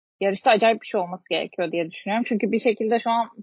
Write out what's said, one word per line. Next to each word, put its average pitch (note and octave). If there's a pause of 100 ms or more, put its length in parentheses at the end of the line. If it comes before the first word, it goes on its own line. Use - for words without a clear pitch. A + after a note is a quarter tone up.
(200)
yarışta G3
acayip A3+
bir -
şey G#3
olması F3+
gerekiyor E3
diye E3+
düşünüyorum. A3
Çünkü G#3+
bir A3
şekilde A3+
şu A3+
an A3+ (140)